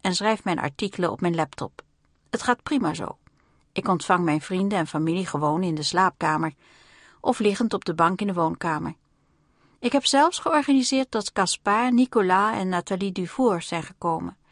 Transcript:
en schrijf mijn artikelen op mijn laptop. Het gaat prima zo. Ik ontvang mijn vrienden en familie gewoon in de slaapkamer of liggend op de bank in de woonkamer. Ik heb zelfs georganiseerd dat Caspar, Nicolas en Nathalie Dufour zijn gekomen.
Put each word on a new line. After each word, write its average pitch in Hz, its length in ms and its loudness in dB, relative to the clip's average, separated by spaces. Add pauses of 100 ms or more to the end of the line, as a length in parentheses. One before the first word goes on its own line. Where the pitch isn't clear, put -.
en 180 140 0
schrijf 214 300 0
mijn 175 140 -2
artikelen 175 520 -4
op 107 100 -6
mijn 175 140 0
laptop. - 480 -4 (480)
Het - 120 -4
gaat 240 200 0
prima 196 320 -2
zo. - 240 -10 (540)
Ik - 160 -4
ontvang 180 360 2
mijn 151 160 2
vrienden 196 380 -2
en 160 80 -2
familie 160 400 -2
gewoon 151 360 0
in 175 120 -2
de 151 80 -4
slaapkamer 160 720 0 (640)
of - 180 0
liggend 208 360 0
op 190 100 -6
de 170 100 -4
bank 170 260 2
in 208 60 -2
de 202 60 -2
woonkamer. 165 600 -2 (840)
Ik 240 140 -2
heb 277 140 0
zelfs 302 320 4
georganiseerd 269 720 2
dat 214 220 -4
Caspar, 208 600 0
Nicolas 220 640 4
en 190 120 -2
Nathalie 185 440 -2
Dufour 185 500 0
zijn 165 200 -6
gekomen. 170 540 -6 (160)